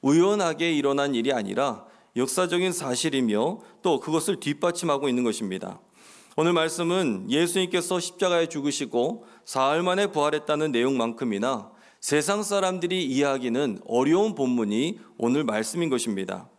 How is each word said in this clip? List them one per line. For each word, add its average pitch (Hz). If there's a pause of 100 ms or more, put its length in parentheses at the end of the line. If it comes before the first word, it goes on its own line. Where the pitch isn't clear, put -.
우연하게 170
일어난 139
일이 120
아니라 113 (300)
역사적인 175
사실이며 135 (220)
또 156
그것을 165
뒷받침하고 147
있는 123
것입니다. 95 (560)
오늘 165
말씀은 165
예수님께서 175
십자가에 170
죽으시고 143 (180)
사흘 143
만에 185
부활했다는 151
내용만큼이나 117 (280)
세상 156
사람들이 185
이해하기는 131
어려운 160
본문이 123 (180)
오늘 123
말씀인 120
것입니다. 98 (120)